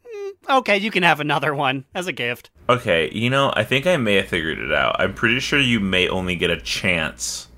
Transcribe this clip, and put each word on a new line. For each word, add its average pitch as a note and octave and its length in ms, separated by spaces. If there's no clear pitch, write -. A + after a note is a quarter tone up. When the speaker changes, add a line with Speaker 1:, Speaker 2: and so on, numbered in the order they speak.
Speaker 1:
"Mm, G4+ 540
okay, G#3 180
you G#3 140
can F3+ 120
have D#3 160
another D3 340
one C#3 300
as F3+ 140
a E3 60
gift." A#2+ 360
Speaker 2:
Okay, G#2+ 440
you A#2 160
know, C3+ 260
I G#2+ 80
think C3+ 240
I F3+ 80
may G#2+ 200
have F#2+ 120
figured D#2 320
it C2+ 140
out. C2 260
I'm F#2 140
pretty A#2+ 260
sure C#3+ 180
you A#2+ 220
may F#2 300
only F2+ 260
get E2+ 160
a E2+ 80
chance - 880